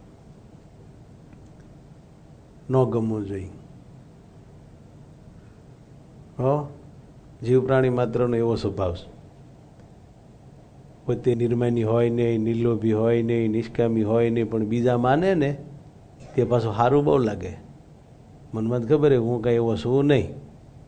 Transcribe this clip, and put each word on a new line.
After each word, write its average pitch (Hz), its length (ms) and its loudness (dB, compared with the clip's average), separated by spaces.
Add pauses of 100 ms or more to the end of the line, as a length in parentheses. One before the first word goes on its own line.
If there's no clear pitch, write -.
(2750)
ન 127 80 -4 (120)
ગમવું 110 400 -2
જોઈએ. 95 260 -10 (2750)
હો, 131 160 0 (920)
જીવ 127 220 4
પ્રાણી 131 300 2
માત્રનો 120 400 0
એવો 117 220 0
સ્વભાવ 95 380 -4
છે. - 120 -18 (2000)
પોતે 127 300 0
નિર્માની 120 520 0
હોય 117 220 2
નહીં, 117 340 0
નિર્લોભી 113 500 0
હોય 117 300 2
નહીં, 113 280 0
નિષ્કામી 113 600 -2
હોય 117 180 2
નહીં, 113 180 0
પણ 110 200 -2
બીજા 120 300 0
માને 143 380 2
ને 143 160 0 (840)
તે 123 100 2
પાછું 113 300 0
સારું 127 300 2
બહુ 151 120 4 (120)
લાગે. 92 240 -8 (960)
મનમાં 113 300 -2
તો 113 60 -8
ખબર 147 240 4
હે 127 120 4
હું 117 180 -2
કાંઈ 117 220 2
એવો 113 140 0
છું 135 300 0
નહીં, 120 220 2 (580)